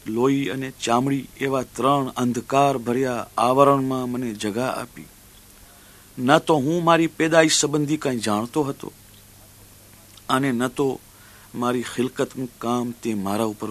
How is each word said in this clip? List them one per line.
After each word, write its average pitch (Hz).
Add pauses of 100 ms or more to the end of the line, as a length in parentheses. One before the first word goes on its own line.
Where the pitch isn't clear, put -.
(140)
લોહી 135
અને 131 (160)
ચામડી 131 (220)
એવા 131 (100)
ત્રણ 131 (100)
અંધકાર 135 (120)
ભર્યા 123 (180)
આવરણમાં 131
મને 123 (120)
જગા 110 (100)
આપી. 78 (1080)
ન 135
તો 160 (100)
હું 165
મારી 165
પેદાઈશ 160
સંબંધી 151
કંઈ 123
જાણતો 113
હતો 135 (1500)
અને 135
ન 123 (100)
તો 143 (720)
મારી 123
ખિલકતનું 127 (140)
કામ 120 (160)
તે 117 (160)
મારા 107
ઉપર 107